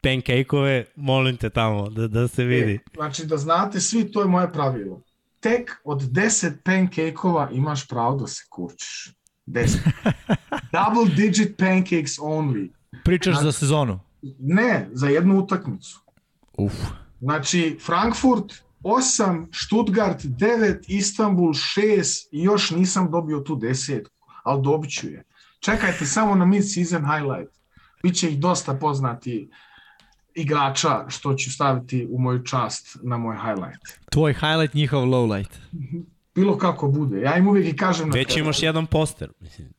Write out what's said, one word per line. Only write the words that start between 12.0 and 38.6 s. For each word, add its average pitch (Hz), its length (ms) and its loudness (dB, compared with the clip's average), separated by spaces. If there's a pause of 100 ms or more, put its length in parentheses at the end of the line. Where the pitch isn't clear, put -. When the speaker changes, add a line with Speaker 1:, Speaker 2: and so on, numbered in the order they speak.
Speaker 2:
only. 151 500 -2 (340)
Speaker 3:
Pričaš 180 280 4
Speaker 2:
Znači, 143 140 2
Speaker 3:
za 156 60 2
sezonu? 135 480 0 (400)
Speaker 2:
ne, 170 520 2
za 131 160 -2
jednu 175 320 6
utakmicu. 180 600 -6 (540)
Speaker 3:
Uf. 101 200 -2 (460)
Speaker 2:
Znači, 151 640 0
Frankfurt 220 720 0 (300)
osam, 196 680 0
Stuttgart 208 680 0
devet, 202 680 0
Istanbul 190 680 2
šest 202 800 0
i 151 100 -4
još 196 300 2
nisam 180 400 0
dobio 156 280 -2
tu 143 160 -6
desetku, 127 580 -4 (300)
ali 135 180 0
dobit 147 300 0
ću - 160 -8
je. 73 160 -14 (360)
Čekajte 196 460 -2
samo 208 300 2
na 180 100 6
mid-season 180 640 2
highlight. 143 480 -4 (480)
Biće 175 260 2
ih 143 100 -2
dosta 170 340 0
poznati 131 760 -4 (840)
igrača 143 720 0
što - 260 -4
ću 131 180 -4
staviti 127 580 -2
u 131 100 -4
moju 127 220 2
čast - 600 -6
na 123 160 -4
moj 113 200 -4
highlight. 101 720 -8
Speaker 3:
Tvoj 151 260 2
highlight, 156 400 0
njihov 143 300 0
lowlight. 117 460 0 (840)
Speaker 2:
Bilo 190 220 2
kako 170 300 0
bude. 135 320 0
Ja 139 180 0
im 185 100 6
uvijek 196 200 4
i 151 100 -2
kažem 165 320 0
na - 40 -2
Speaker 1:
Već 131 140 0
Speaker 2:
kraju. 135 120 -2
Speaker 1:
imaš 156 240 0